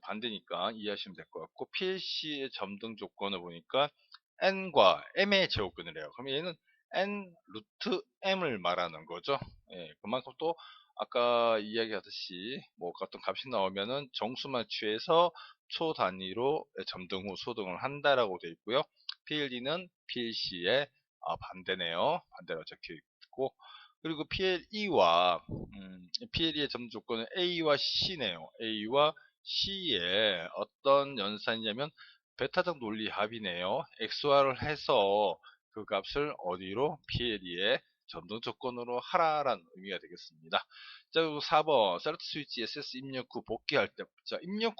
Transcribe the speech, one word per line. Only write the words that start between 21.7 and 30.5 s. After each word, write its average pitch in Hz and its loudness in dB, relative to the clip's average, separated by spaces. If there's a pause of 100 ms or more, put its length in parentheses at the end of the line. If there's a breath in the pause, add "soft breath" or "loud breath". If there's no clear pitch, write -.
반대로 85 -6
적혀 - -14
있고, - -8 (480 loud breath)
그리고 156 -4
피엘이와, 127 4
음, 92 -12 (240)
피엘이의 151 0
점등 120 -8
조건은 113 -6 (120)
A와 165 2
C네요. 113 -2 (120)
A와 113 2 (300 loud breath)
C의 101 2